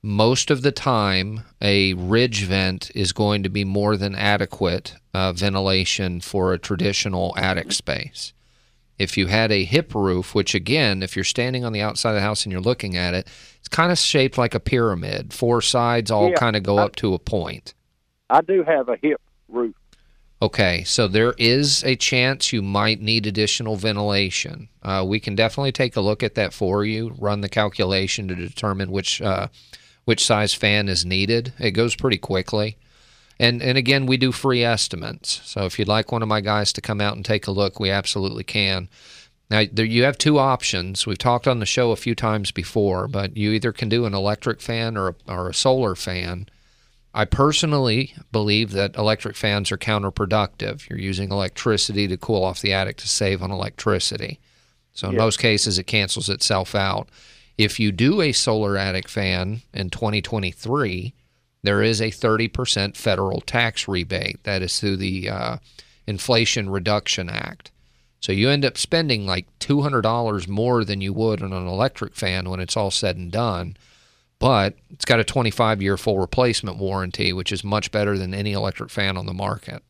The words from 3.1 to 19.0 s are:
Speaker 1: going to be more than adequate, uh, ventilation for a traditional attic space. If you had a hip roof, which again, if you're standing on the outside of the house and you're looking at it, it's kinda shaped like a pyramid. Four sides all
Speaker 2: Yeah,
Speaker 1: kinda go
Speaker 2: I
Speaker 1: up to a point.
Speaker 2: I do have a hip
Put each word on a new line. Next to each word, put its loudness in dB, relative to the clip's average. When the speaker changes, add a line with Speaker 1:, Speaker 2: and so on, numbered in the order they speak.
Speaker 1:
going 2
to -2
be -2
more 2
than -2
adequate, 0
uh, 0
ventilation 0
for 0
a 0
traditional -2
attic -2
space. -6
If -2
you 2
had 2
a 2
hip 0
roof, 0
which 0
again, 0
if -6
you're -2
standing -2
on -4
the -2
outside -2
of 2
the 2
house 0
and -6
you're -2
looking -2
at 0
it, -2
it's -20
kinda 2
shaped 2
like 0
a 0
pyramid. 0
Four 2
sides 2
all 4
Speaker 2:
Yeah, 4
Speaker 1:
kinda 4
go 2
Speaker 2:
I 6
Speaker 1:
up 0
to 2
a -2
point. -4
Speaker 2:
I 6
do 2
have 0
a 0
hip 0